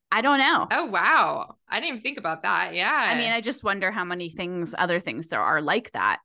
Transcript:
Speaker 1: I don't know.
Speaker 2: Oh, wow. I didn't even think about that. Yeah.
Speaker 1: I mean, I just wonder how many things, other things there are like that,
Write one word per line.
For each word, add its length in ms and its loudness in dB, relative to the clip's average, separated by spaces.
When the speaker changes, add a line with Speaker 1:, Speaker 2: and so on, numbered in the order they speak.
Speaker 1:
I 80 2
don't 160 4
know. 320 4
Speaker 2:
Oh, 180 0
wow. 680 2
I 120 -2
didn't 80 -4
even 140 -8
think 180 -6
about 240 -4
that. 320 0
Yeah. 180 0
Speaker 1:
I 240 2
mean, 140 0
I 100 0
just 220 -6
wonder 260 0
how 140 -4
many 260 -6
things, 480 -6
other 220 2
things 300 -8
there 120 -2
are 200 2
like 320 0
that, 320 0